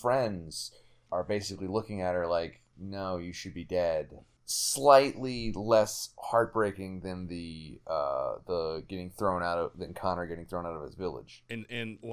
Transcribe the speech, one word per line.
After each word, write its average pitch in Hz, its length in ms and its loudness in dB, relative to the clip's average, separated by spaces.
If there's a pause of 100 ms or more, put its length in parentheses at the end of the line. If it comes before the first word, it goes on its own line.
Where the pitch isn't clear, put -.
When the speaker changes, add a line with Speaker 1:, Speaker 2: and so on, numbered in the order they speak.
Speaker 1:
friends 107 720 0 (400)
are 87 120 0
basically 98 440 -4
looking 104 340 -2
at 90 140 0
her 87 120 0
like, 85 340 -2 (180)
"No, 95 380 -6
you 87 140 -6
should 95 220 -10
be 85 100 -8
dead." 82 460 0 (600)
Slightly 131 840 6
less 107 540 4 (100)
heartbreaking 98 800 2
than 92 260 -6
the, 82 600 -8
uh, 69 460 0 (120)
the 80 420 -2
getting 90 220 -8
thrown 92 320 0
out 87 160 0
of, 85 200 -2
than 87 160 -10
Connor 87 340 -2
getting 85 180 -8
thrown 87 200 -6
out 82 100 -6
of 78 80 -10
his 69 120 -12
village. 80 540 -8
Speaker 2:
In, 113 200 -10
in, 113 280 -6 (160)